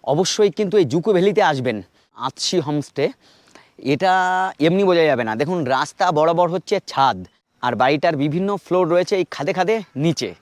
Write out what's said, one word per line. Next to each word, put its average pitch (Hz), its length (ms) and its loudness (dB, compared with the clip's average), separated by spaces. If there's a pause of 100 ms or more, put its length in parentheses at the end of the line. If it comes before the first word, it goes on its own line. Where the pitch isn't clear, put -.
অবশ্যই 180 540 2
কিন্তু 208 240 -2
এই 156 40 4
জুকো 160 300 -2
ভ্যালিতে 196 260 2 (100)
আসবেন। 123 260 -2 (380)
আতসি 131 440 -6
হোমস্টে, 147 460 -4 (880)
এটা 185 200 2 (540)
এমনি 190 220 2
বোঝা 170 220 4
যাবে 123 120 0
না। 110 120 -2
দেখুন 175 220 -2 (180)
রাস্তা 151 360 -2
বরাবর 165 440 2
হচ্ছে 185 200 -4 (160)
ছাদ, 127 260 2 (480)
আর 123 160 0
বাড়িটার 151 420 2
বিভিন্ন 175 260 -2 (160)
ফ্লোর 180 280 0
রয়েছে 180 280 0
এই - 40 0 (100)
খাদে 180 180 -4
খাদে 185 220 0 (200)
নিচে। 143 340 -2 (120)